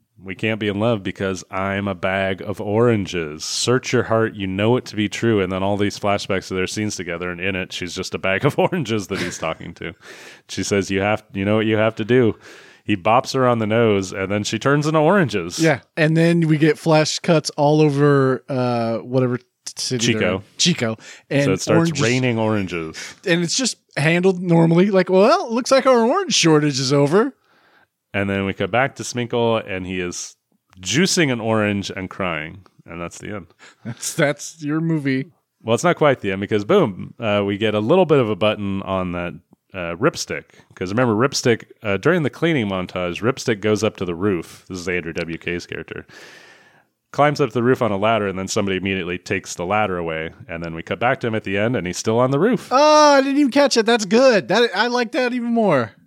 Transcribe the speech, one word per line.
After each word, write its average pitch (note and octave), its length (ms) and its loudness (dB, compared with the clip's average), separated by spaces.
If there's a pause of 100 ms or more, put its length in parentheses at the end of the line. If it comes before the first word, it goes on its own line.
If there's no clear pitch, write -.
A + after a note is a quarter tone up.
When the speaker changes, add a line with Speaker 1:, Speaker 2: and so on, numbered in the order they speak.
(220)
Speaker 1:
"We F#2 140 -12
can't A2 240 -2
be G#2+ 80 -2
in G2+ 120 0
love A2 220 0
because F#2+ 480 -6
I'm G2 380 -4
a G2 80 -4
bag F#2+ 460 -2
of - 180 -8
oranges. G2 840 0
Search - 480 -2
your A#2+ 100 2
heart, A2+ 320 0
you G2 120 -6
know G#2 280 2
it A#2 100 -2
to - 120 -16
be G#2 100 2
true." A2+ 320 0
And F#2 100 0
then F#2+ 140 -4
all G2+ 140 0
these G2+ 220 -2
flashbacks G2+ 520 -2
of F#2+ 60 -2
their F#2 100 0
scenes G#2+ 300 -4
together, F2 320 -6
and F2 100 -8
in F#2+ 160 -4
it, F#2 160 -6
she's - 240 -10
just - 180 -8
a F2+ 60 -6
bag F#2+ 240 -2
of C#3+ 160 0
<laughs> - 0 -
oranges A2+ 480 -2
that F#2 120 -4
he's F2 180 -8
talking E2+ 380 -8
to. E2+ 180 -12 (560)
She F#2+ 140 -6
says, G2 280 0
"You F#2+ 80 0
have, G#2 240 0 (100)
you G2 120 -4
know G#2 100 2
what A2 120 0
you A2 100 2
have A2 180 0
to A2 100 -6
do." A#2+ 300 4 (500)
He G#2 120 -2
bops G#2+ 360 2
her C3 140 0
on A#2+ 120 2
the A2 80 -2
nose, G#2 440 2
and F#2+ 180 -4
then G#2 140 -2
she A2 160 -4
turns C#3+ 280 0
into D#3 120 2
oranges. D3 580 0
Speaker 2:
Yeah, D#3+ 220 2 (160)
and D#3+ 220 2
then E3+ 320 4
we D#3 80 4
get D3+ 200 4
flash D#3 420 2
cuts D#3 320 2
all D3+ 280 2
over, C#3 680 4
uh, A#2+ 480 -2
whatever B2 400 0
t-, - 60 -16 (340)
city A#2+ 340 -2
they're G#2+ 80 0
Speaker 1:
Chico. F#2 160 2
Speaker 2:
in. F#2+ 80 -6 (140)
Chico. A#2 400 0 (320)
And C#3+ 160 2
Speaker 1:
So A2+ 80 2
it F#2+ 80 -2
starts - 180 2
Speaker 2:
oranges. E3 240 0
Speaker 1:
raining B2 360 2
oranges. F2+ 760 -2 (100)
Speaker 2:
And F3 160 2
it's E3+ 140 -2
just C4 220 -2 (180)
handled F3 460 2
normally, E3+ 500 4
like, F#3 180 2
"Well, A#3+ 360 4
it A#3+ 80 -8
looks A#3+ 180 -2
like C4+ 140 4
our B3 200 6
orange E4 280 0
shortage D3+ 440 4
is C3 140 -2
over." D3 420 4 (800)
Speaker 1:
And G2+ 160 -2
then G2 160 0
we G2 80 -2
cut G2 160 -4
back B2+ 260 0
to A#2 80 -10
Sminkle, A#2 640 -2
and F#2 220 -8
he F#2 140 -4
is - 340 -8 (460)
juicing C#3+ 500 0
an A#2+ 80 -4
orange G#2 500 0
and F#2 200 -8
crying. F2 560 -6 (200)
And E2+ 140 -14
that's E2+ 200 -12
the F#2 140 -12
end. F#2 140 -14 (380)
Speaker 2:
That's, - 280 -10
that's D3+ 480 -4
your D3+ 200 -4
movie. C#3 500 -2 (300)
Speaker 1:
Well, A2+ 120 -2
it's A#2 120 0
not F3 100 2
quite C#3+ 240 4
the G2 140 -4
end F#2+ 80 -4
because, G2+ 240 0
boom, G#2 520 0
uh, G#2 280 0
we G2+ 120 -2
get G#2+ 180 0
a G#2+ 40 0
little E3 260 4
bit D3 140 4
of A2+ 100 2
a G#2+ 60 -2
button G2 480 -2
on F#2 300 -4
that, F2 200 -6 (400)
uh, E2+ 220 -8
Ripstick. F#2+ 480 -4 (320)
'Cause F#2 160 -6
remember, A#2 240 2
Ripstick, A#2+ 500 2 (160)
uh, G2+ 160 -2
during D#3+ 240 2
the C3+ 80 -2
cleaning D3+ 400 0
montage, F2+ 540 -4
Ripstick A2+ 380 -2
goes G#2+ 220 2
up G#2+ 140 -2
to F#2+ 80 -6
the F2 80 -4
roof. F2 560 -4
This F#2+ 80 -10
is F2 100 -14
Andrew F2 260 -4
W E2 260 -6
K's F2 260 -6
character. - 400 -12 (1080)
Climbs D3 300 2
up C3 80 0
to - 60 -10
the A#2+ 80 0
roof B2+ 180 2
on A2 100 0
a G2 60 -2
ladder, G#2 300 0
and F#2 100 -4
then F#2+ 100 -6
somebody G2 300 -2
immediately F#2 400 -4
takes - 380 -6
the F2 100 -6
ladder G2 320 0
away. E2 320 -6 (180)
And E2 160 -10
then E2 120 -8
we E2 80 -10
cut F2+ 160 -6
back B2 220 0
to B2+ 60 -2
him A2 80 -4
at G#2+ 100 -4
the G2 120 -2
end, A2+ 180 0
and F2+ 120 -4
he's F2+ 100 -6
still A2+ 220 0
on B2+ 100 2
the C#3 100 0
roof. G#3+ 320 0
Speaker 2:
Oh, D4+ 420 6
I C#4 80 6
didn't C#4 180 0
even C#4+ 120 2
catch C#4 260 2
it. A3 100 2
That's A3+ 180 2
good. A3 440 4
That, A3+ 260 2
I G#3 120 2
like B3 260 -2
that B3+ 200 -2
even A#3+ 180 -4
more. F3 420 2 (140)